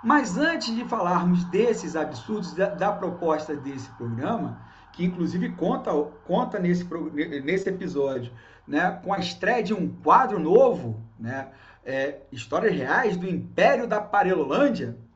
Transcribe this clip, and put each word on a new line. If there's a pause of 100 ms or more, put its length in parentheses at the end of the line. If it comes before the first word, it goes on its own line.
Mas
antes
de
falarmos
desses
absurdos,
da,
da
proposta
desse
programa, (320)
que
inclusive
conta, (340)
conta
nesse
pro-,
nesse
episódio, (360)
né,
com
a
estreia
de
um (140)
quadro
novo, (180)
né, (360)
é, (120)
Histórias
Reais
do
Império
da
Parelolândia (180)